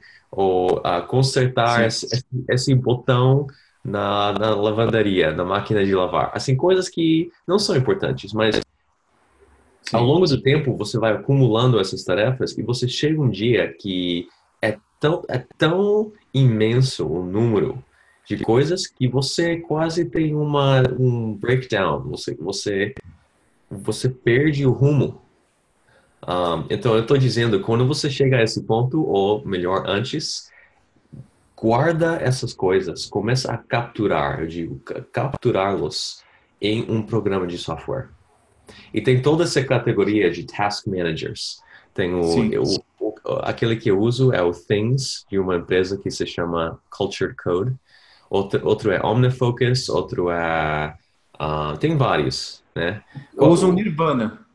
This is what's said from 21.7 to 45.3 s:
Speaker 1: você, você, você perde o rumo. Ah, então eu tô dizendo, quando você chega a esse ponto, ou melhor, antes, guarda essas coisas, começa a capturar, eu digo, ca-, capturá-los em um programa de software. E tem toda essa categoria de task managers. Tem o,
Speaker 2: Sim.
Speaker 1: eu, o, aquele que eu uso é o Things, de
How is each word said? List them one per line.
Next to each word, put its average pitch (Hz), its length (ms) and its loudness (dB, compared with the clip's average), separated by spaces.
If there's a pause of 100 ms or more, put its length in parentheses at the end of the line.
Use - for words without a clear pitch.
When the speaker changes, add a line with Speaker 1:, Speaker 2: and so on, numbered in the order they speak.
Speaker 1:
você, - 320 -8
você, 101 600 -4 (760)
você 110 400 -4
perde 135 560 2
o 127 60 4
rumo. 123 500 2 (1000)
Ah, 85 480 -2
então 117 260 2
eu 113 100 2
tô 143 120 2
dizendo, 117 440 2
quando 117 240 0
você 151 240 -2
chega 131 280 2
a 113 60 4
esse - 200 -2
ponto, 127 400 0
ou 101 420 2
melhor, 92 420 -2
antes, - 640 -4 (1080)
guarda 160 640 2
essas - 320 -2
coisas, 92 520 0
começa 120 460 -2
a 117 60 -4
capturar, 92 840 -2
eu 82 60 -6
digo, 80 320 -8
ca-, - 220 -12 (100)
capturá-los 98 1120 -2 (380)
em 110 280 -2
um 110 120 0
programa 98 460 0
de 87 100 -6
software. 69 520 -8 (840)
E 110 80 -2
tem 127 200 2
toda 156 220 2
essa 151 200 0
categoria 104 680 2
de 80 140 -8
task - 420 -4
managers. 87 720 -6 (340)
Tem 90 200 -2
o, 87 100 0
Speaker 2:
Sim. 82 300 2
Speaker 1:
eu, 107 100 0 (360)
o, 107 140 -4 (280)
aquele 113 340 -2
que 113 140 -2
eu 95 100 4
uso 123 320 2
é 101 100 2
o 87 100 2
Things, 110 800 -2
de 98 100 -2